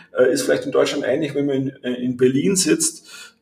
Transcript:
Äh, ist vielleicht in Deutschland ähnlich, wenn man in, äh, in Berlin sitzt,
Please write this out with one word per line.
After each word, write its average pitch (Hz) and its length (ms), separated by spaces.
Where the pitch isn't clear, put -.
Äh, 127 140
ist 139 100
vielleicht 143 220
in 143 80
Deutschland 139 340
ähnlich, 143 280
wenn 143 100
man 139 120
in, 135 120
äh, 127 100
in 123 240
Berlin 139 400
sitzt, - 840